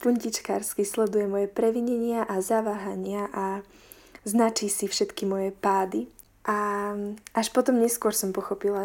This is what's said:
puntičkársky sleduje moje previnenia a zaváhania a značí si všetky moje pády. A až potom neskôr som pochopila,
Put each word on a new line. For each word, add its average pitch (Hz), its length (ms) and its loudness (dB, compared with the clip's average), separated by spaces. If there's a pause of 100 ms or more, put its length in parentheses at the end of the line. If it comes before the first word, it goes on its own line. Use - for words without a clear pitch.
puntičkársky 220 800 0
sleduje 208 400 0
moje 202 240 0
previnenia 233 800 0
a 190 160 0
zaváhania 202 880 -2
a 196 320 -4 (640)
značí 220 400 4
si 202 240 -2
všetky - 320 -2
moje 196 320 0
pády. 196 560 0 (320)
A 208 480 -2 (400)
až 226 240 0
potom 247 240 4
neskôr 226 320 2
som 190 240 -2
pochopila, 202 500 -2